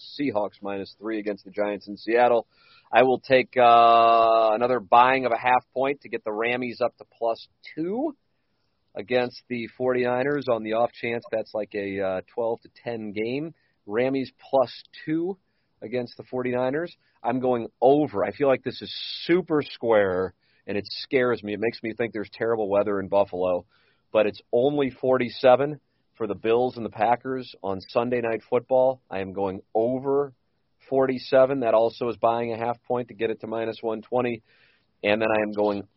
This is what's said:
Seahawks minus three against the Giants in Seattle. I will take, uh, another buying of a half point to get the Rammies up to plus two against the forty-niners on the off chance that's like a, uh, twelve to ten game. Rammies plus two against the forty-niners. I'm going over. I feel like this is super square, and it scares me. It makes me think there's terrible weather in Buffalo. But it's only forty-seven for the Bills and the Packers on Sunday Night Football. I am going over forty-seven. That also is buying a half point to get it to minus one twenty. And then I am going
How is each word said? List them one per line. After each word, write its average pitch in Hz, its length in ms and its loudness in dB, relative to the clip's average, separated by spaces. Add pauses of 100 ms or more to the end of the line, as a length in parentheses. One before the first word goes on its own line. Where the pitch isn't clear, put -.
(200)
Seahawks 104 420 -4
minus 98 380 -10
three 110 200 -6
against 104 240 -8
the 98 80 -20
Giants 104 360 -6
in 101 100 -12
Seattle. 120 480 2 (460)
I 113 120 8
will 127 160 2
take, 127 380 2
uh, 117 960 6
another 123 260 0
buying 123 460 4
of 117 60 0
a 113 80 0
half 123 340 2
point 135 280 -2
to 117 80 -20
get 113 140 -8
the 110 80 -6
Rammies 117 520 -4
up 117 140 -2
to - 80 -20 (120)
plus 113 300 -4 (280)
two 226 400 -6 (800)
against 123 540 -4
the 117 180 -6 (100)
forty-niners 127 680 -2
on 113 160 -2
the 107 100 -4
off 120 180 0
chance 117 400 -6
that's 110 220 -6
like 107 200 -8
a, 98 280 -6
uh, 95 200 -4 (120)
twelve 117 280 -4
to - 80 -20 (140)
ten 110 280 -8
game. 127 420 -6 (340)
Rammies 127 420 -2 (200)
plus 131 220 2 (340)
two 170 320 -4 (440)
against 120 360 -8
the 123 60 -16
forty-niners. 127 720 -4 (280)
I'm 120 160 -2
going 123 280 0 (140)
over. 131 420 4
I 98 80 -2
feel 143 160 -2
like 131 160 2
this - 180 -10
is 98 120 -12 (320)
super 170 380 0
square, 98 680 0 (340)
and 101 100 -4
it 98 80 -4 (180)
scares 123 400 0
me. 104 100 -8
It 98 60 -8
makes 113 220 -4
me 110 120 -8
think 113 200 -6
there's 101 180 -8
terrible 110 380 -2
weather 101 300 0
in 95 80 -6
Buffalo. 92 580 -2 (460)
But 107 140 4
it's 101 160 -4 (100)
only 139 380 0
forty-seven 127 880 2 (360)
for 113 100 -6
the 101 80 -6
Bills 117 440 0
and 113 80 -10
the 101 40 -8
Packers 120 720 -2
on 95 180 -6 (100)
Sunday 123 320 0
Night 113 280 -4
Football. 127 520 0 (100)
I 95 80 -6
am 95 140 -8
going 98 280 -4 (140)
over 131 580 0 (560)
forty-seven. 135 680 2
That 113 160 2
also 117 340 2
is 104 80 -6
buying 117 340 0
a 110 60 -6
half 117 300 -6
point 123 220 -4
to 110 40 -20
get 110 160 -4
it 107 120 -6
to 113 60 -10
minus 113 340 -6
one 110 200 -6
twenty. 120 400 -4 (640)
And 107 180 2
then 110 80 0
I 107 140 2
am 107 80 -4
going 104 320 -2 (140)